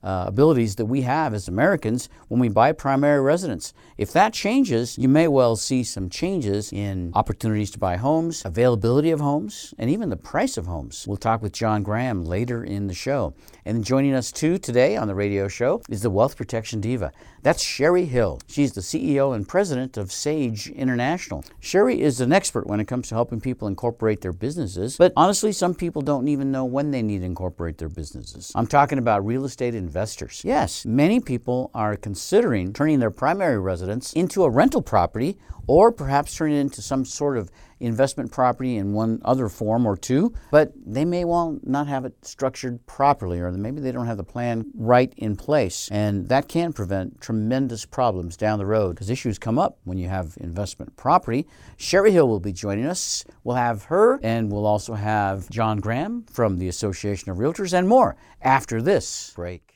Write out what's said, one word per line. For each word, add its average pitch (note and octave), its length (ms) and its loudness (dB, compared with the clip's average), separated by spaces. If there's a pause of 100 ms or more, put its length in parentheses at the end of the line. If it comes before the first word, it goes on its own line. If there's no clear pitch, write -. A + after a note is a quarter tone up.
uh, F#2 220 -2
abilities A#2 520 4
that A2+ 100 -2
we C3 160 0
have C#3+ 280 0
as G#2 160 -6
Americans B2 600 0 (180)
when A#2+ 120 0
we A#2+ 100 4
buy A2+ 220 4
primary C#3+ 500 2
residence. C#3+ 500 0 (280)
If G#2 140 -2
that G#3 200 4
changes, G3 640 0
you C3 100 2
may D#3 200 6
well B2+ 280 4
see B2+ 280 -2
some F#2+ 260 -6
changes A2 640 -2
in F#2+ 400 -4
opportunities G#2 560 0
to - 80 -16
buy F2+ 200 0
homes, D#3+ 460 -2
availability A#2+ 680 2
of D3+ 80 0
homes, C#3+ 580 -4
and A#2+ 140 -2
even G3+ 180 -2
the G2 80 -4
price G#3+ 400 -4
of F2+ 80 -6
homes. D#2+ 420 -8
We'll G2 100 -4
talk A2+ 260 -2
with G2+ 80 -4
John G#2+ 320 -2
Graham G#2+ 420 -4
later A2+ 380 -4
in G2+ 240 -6
the F2+ 80 -6
show. B2+ 400 -4 (280)
And A2+ 200 -2
joining C3+ 320 2
us, B2 160 -2
too, E3+ 260 0
today C3 400 2
on A2 100 -2
the G2+ 60 -4
radio G2 340 0
show C3+ 400 -2
is G#2 140 -6
the A#2 80 0
wealth G#2+ 260 2
protection A2+ 460 -6
diva. G#2+ 300 -4 (320)
That's - 180 2
Sherry F3 440 2
Hill. A2+ 420 0
She's C#3 260 0
the G2 80 -8
C D#3+ 320 -2
E C#3 60 2
O C3+ 140 2
and G2+ 140 -4
president C#3 500 -2
of G2 140 -6
Sage C3+ 580 -4
International. B2+ 760 -2 (160)
Sherry A3+ 420 2
is C3 200 2
an B2 120 4
expert F#3 320 2
when G#2+ 140 -2
it G#2+ 80 -2
comes B2 220 -6
to A2+ 60 -6
helping A#2 240 -2
people B2 280 -6
incorporate A2 540 -2
their F2+ 120 -6
businesses, A2 640 -6
but F3 180 8
honestly, G3+ 360 4
some F3+ 240 0
people E3+ 260 -4
don't C#3 260 0
even C#3 240 0
know C3 140 -2
when C#3 240 -2
they C3 140 -2
need G#2 160 -2
to F2+ 60 -6
incorporate E2+ 520 -6
their D#2+ 120 -8
businesses. - 680 -14
I'm - 120 0
talking C#3+ 300 4
about A2 280 2
real B2+ 200 -2
estate B2 280 -4
investors. F#2 720 -6
Yes, - 420 -2
many D3+ 340 4
people B2+ 540 -4
are G#2+ 220 -2
considering G#2 800 0
turning D3 260 2
their A2+ 120 2
primary D#3 480 0
residence F#2 540 -4
into F3+ 300 2
a D3+ 60 6
rental G#3 320 4
property A2 560 0 (300)
or F#3 240 8
perhaps C#3+ 440 -2
turn D#3 160 0
it D3 80 2
into C#3 220 -2
some C3 240 -2
sort C#3 320 -2
of G2 140 -6 (280)
investment B2 520 0
property B2+ 460 0
in G2+ 160 -2
one A2 300 0
other B2+ 260 2
form A2+ 360 0
or G2+ 100 2
two, D#3 380 0 (180)
but D3+ 200 6 (140)
they B2 200 -2
may F3 200 0
well E3+ 380 0
not C#3+ 240 -2
have C3+ 180 -4
it B2 80 -8 (100)
structured B2+ 600 -6
properly, A#2 540 0
or F2 120 -4
maybe A2 300 -6
they C3 100 -4
don't B2 140 -4
have A#2 120 -4
the - 60 -8
plan A#2+ 420 -4 (100)
right B2 420 4
in G#2 180 -2
place. C3 560 0
And G#2 380 0
that C3+ 180 2
can E3+ 260 -2
prevent F#2+ 480 -6
tremendous A#2 640 -2
problems F#2 520 -2
down G#2+ 220 0
the G2 60 -4
road, G2+ 320 2
'cause G2 120 -10
issues A#2+ 280 -2
come A#2 220 -2
up G3 240 0
when F#2 140 -6
you F2+ 120 -4
have F#2 300 -6
investment - 560 -8
property. C#3+ 520 0 (300)
Sherry G3 340 4
Hill E3 160 6
will A2 120 2
be F#2+ 140 -6
joining G2+ 320 -4
us. - 380 -6 (200)
We'll B2 120 -2
have A#2+ 300 0
her, A3 380 4
and A2+ 280 0
we'll G#2 160 0
also G#2 260 0
have G2+ 560 -2
John A2 300 0
Graham D#3 520 -4
from G#2 260 0
the F2+ 100 -2
Association G2 640 -4
of F2+ 60 -6
Realtors E3+ 360 -2
and F3+ 140 4
more B3 280 6 (260)
after C3 400 0
this D3 540 -2
break. F2 400 -10